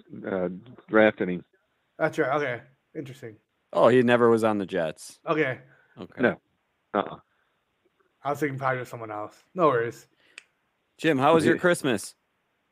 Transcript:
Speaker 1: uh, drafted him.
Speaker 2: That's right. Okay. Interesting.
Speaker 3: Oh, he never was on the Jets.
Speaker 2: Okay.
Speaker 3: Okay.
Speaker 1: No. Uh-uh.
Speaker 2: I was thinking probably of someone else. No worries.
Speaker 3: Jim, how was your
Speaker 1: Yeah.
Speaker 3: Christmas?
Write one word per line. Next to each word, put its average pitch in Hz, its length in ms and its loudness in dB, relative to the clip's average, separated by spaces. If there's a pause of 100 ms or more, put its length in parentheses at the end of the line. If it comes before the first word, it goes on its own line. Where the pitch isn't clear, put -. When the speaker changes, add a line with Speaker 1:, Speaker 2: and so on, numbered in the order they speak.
(300)
Speaker 1:
uh, 92 180 -4 (400)
drafted 107 400 2
him. 90 160 -6 (540)
Speaker 2:
That's 156 200 -4
right. 139 180 0
Okay. 123 260 -6 (340)
Interesting. 127 400 -16 (360)
Speaker 3:
Oh, 143 160 4
he 127 140 6
never 120 260 4
was 113 160 4
on 107 140 0
the 95 80 -6
Jets. 82 600 -6
Speaker 2:
Okay. 143 340 -4 (380)
Speaker 3:
Okay. - 240 -10
Speaker 1:
No. 98 180 0 (540)
Uh-uh. 101 220 -4 (1080)
Speaker 2:
I 139 60 -4
was 135 100 -8
thinking 139 180 -4
probably 131 220 -4
of 120 80 -12
someone 113 220 -14
else. 104 320 -12 (120)
No 175 140 2
worries. 117 380 -2 (920)
Speaker 3:
Jim, 156 200 2
how 147 160 4
was 156 120 2
your 165 80 4
Speaker 1:
Yeah. - 60 -4
Speaker 3:
Christmas? 156 540 0 (580)